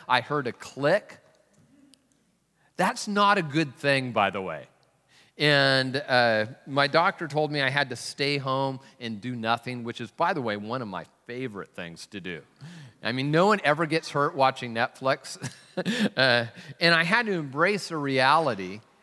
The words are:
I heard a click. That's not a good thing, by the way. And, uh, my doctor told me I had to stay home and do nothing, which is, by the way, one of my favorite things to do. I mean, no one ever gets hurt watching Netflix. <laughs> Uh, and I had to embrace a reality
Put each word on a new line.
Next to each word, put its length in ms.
I 140
heard 260
a 60
click. 640
That's 300
not 300
a 40
good 340
thing, 380
by 160
the 120
way. 260
And, 600
uh, 480
my 220
doctor 400
told 240
me 100
I 80
had 200
to 60
stay 420
home 420
and 200
do 160
nothing, 480
which 160
is, 120
by 220
the 80
way, 140
one 260
of 60
my 180
favorite 500
things 320
to 140
do. 200
I 80
mean, 200
no 160
one 160
ever 220
gets 260
hurt 240
watching 380
Netflix. 720
<laughs> 60
Uh, 300
and 120
I 120
had 220
to 40
embrace 600
a 60
reality 840